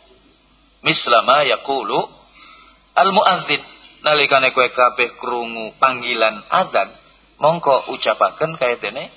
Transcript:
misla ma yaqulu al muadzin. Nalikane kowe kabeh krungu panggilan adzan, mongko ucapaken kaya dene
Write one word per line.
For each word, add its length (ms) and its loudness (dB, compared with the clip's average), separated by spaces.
misla 440 2
ma 160 4
yaqulu 640 -2
al 160 2
muadzin. 520 0
Nalikane 560 2
kowe 160 2
kabeh 480 0
krungu 560 -8
panggilan 720 0
adzan, 400 0
mongko 560 0
ucapaken 640 -2
kaya 180 0
dene 400 -10